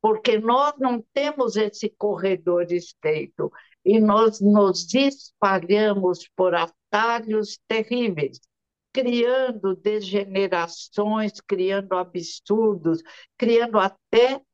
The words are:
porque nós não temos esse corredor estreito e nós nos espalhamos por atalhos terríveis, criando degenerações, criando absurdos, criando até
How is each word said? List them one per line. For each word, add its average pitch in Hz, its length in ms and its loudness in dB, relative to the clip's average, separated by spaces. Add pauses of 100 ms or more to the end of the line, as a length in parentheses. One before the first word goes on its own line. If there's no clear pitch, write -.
porque 214 360 0
nós 247 420 0
não 247 240 -2 (100)
temos 277 420 -2
esse 208 340 -4
corredor 175 800 -2
estreito - 800 -6 (320)
e 214 160 4
nós 214 400 4
nos 196 540 4
espalhamos 196 1400 0
por 185 180 2
atalhos 214 1120 -4
terríveis, 220 720 -4 (540)
criando 240 840 0
degenerações, 196 1700 -4
criando 190 540 -2
absurdos, 175 1040 -2 (360)
criando 233 420 2
até 247 600 2 (140)